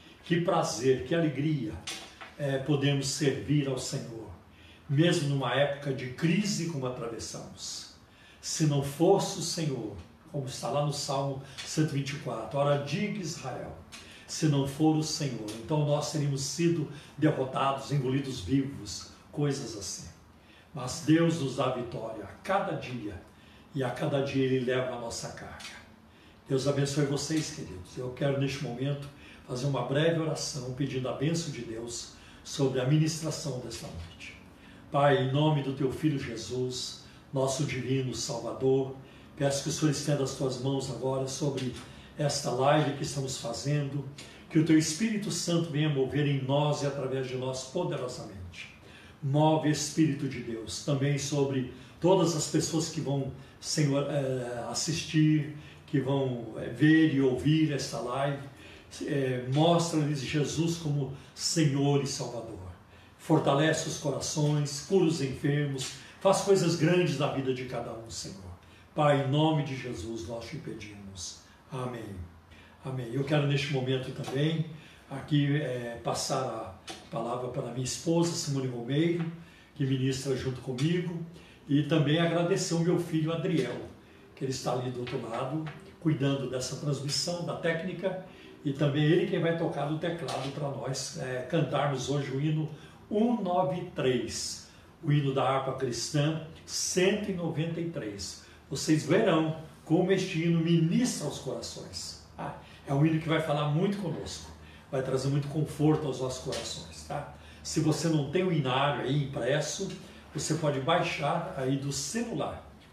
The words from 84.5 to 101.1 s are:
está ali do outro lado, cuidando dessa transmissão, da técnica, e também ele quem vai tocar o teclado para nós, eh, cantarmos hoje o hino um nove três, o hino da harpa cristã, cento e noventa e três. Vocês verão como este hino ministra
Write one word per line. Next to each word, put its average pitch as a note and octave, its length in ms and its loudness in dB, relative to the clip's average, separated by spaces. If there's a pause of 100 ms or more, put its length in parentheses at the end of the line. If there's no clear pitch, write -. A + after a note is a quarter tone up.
está B2 200 -2
ali B2 200 -2
do B2 80 -6
outro B2 280 -4
lado, C3+ 360 -4 (340)
cuidando C3+ 500 2
dessa B2+ 280 -4
transmissão, D3 680 -2
da C3+ 120 -4
técnica, F3+ 680 -2 (400)
e C#3+ 80 0
também D3 300 2
ele D#3 240 6
quem F3+ 140 0
vai E3 180 2
tocar D3 320 -2
o D3+ 80 -2
teclado C#3 540 -4
para D3 160 -4
nós, C3 500 -6
eh, B2+ 320 -4
cantarmos C#3 580 0
hoje C#3 220 0
o C3+ 100 -2
hino D#3 300 0 (400)
um A3 320 2
nove F3+ 520 0
três, - 720 -2 (340)
o D3 100 2
hino C#3 220 4
da C3 80 2
harpa C3 320 0
cristã, C#3+ 720 -2 (180)
cento - 640 0
e F#3 40 -2
noventa E3+ 460 -2
e E3+ 100 -4
três. G2+ 540 -8 (260)
Vocês D3+ 340 2
verão E3 560 4 (240)
como F3 260 4
este E3 320 2
hino E3+ 180 4
ministra E3+ 640 4